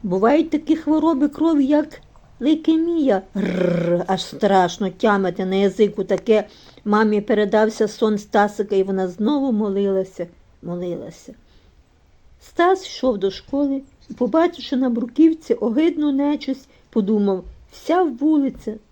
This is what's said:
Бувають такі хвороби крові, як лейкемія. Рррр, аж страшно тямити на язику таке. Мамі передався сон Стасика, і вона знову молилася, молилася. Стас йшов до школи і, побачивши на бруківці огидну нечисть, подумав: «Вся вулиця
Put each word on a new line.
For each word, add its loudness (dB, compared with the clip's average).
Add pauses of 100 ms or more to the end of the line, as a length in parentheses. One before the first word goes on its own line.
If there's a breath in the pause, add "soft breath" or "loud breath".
Бувають 2
такі -2
хвороби 0
крові, 0
як -2 (380)
лейкемія. 0 (140)
Рррр, 0
аж -2
страшно 0
тямити 0
на -2
язику 0
таке. 0 (380 loud breath)
Мамі 2
передався 0
сон -2
Стасика, 0
і 2
вона -2
знову -2
молилася, -2 (360)
молилася. -10 (1080 soft breath)
Стас 0
йшов -2
до 0
школи -4 (280)
і, -14
побачивши 0
на 0
бруківці 2
огидну 0
нечисть, -2 (200 soft breath)
подумав: 0 (280)
«Вся 0
вулиця 0 (180)